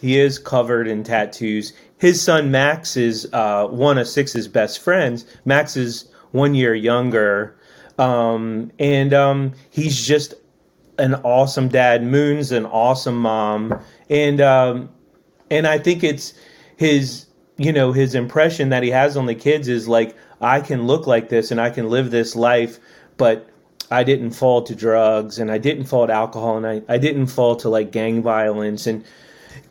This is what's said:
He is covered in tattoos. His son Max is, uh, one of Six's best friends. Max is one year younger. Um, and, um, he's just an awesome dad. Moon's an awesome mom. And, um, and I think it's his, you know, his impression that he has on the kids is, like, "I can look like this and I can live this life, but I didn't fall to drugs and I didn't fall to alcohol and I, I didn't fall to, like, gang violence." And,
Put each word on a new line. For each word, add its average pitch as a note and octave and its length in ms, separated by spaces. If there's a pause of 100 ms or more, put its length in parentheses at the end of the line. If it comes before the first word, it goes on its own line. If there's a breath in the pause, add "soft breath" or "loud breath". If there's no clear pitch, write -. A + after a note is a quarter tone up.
He C3 180
is C#3 180
covered A#2+ 500
in G#2+ 180
tattoos. G#2+ 680 (260 soft breath)
His F3+ 240
son D#3 280
Max C#3+ 480
is, A#2 360
uh, G#2 340
one C3 300
of A#2+ 100
Six's B2+ 400
best G#2+ 320
friends. D3 460 (180 soft breath)
Max D3 340
is A#2+ 280 (260 soft breath)
one C#3+ 240
year B2 180
younger. A2 840 (420 soft breath)
Um, A2+ 840
and, C#3 340
um, C#3 380 (180 soft breath)
he's C#3 380
just D3 260 (640)
an C3 180
awesome C3 520
dad. B2 360
Moon's C#3+ 500
an A2+ 120
awesome A#2+ 540
mom. A2 580 (320 loud breath)
And, D3 300
um, C3 500 (640)
and D#3 160
I D#3 100
think E3+ 280
it's C#3+ 280 (440 soft breath)
his, C#3+ 480 (320)
you D#3 160
know, C3 180
his C3 240
impression D3+ 540
that B2+ 120
he B2 100
has C#3 260
on C3 80
the A#2+ 100
kids C#3+ 320
is, A#2 220
like, A2+ 260 (240 soft breath)
"I B2+ 220
can B2+ 260
look D#3+ 180
like A#2 220
this A2+ 240
and A#2 80
I A#2+ 100
can A#2+ 200
live B2 220
this A#2 220
life, A#2 460 (380 soft breath)
but A2+ 280 (460)
I B2 140
didn't B2 260
fall B2 300
to A#2 120
drugs A2 680
and A2 120
I A2 60
didn't C#3 280
fall A#2+ 220
to A2+ 60
alcohol A2 420
and A2 100
I, G#2+ 220
I A#2+ 100
didn't C#3 300
fall A#2+ 300
to, A#2+ 100
like, A2 240
gang A2+ 320
violence." G#2+ 640
And, A2 160 (680 loud breath)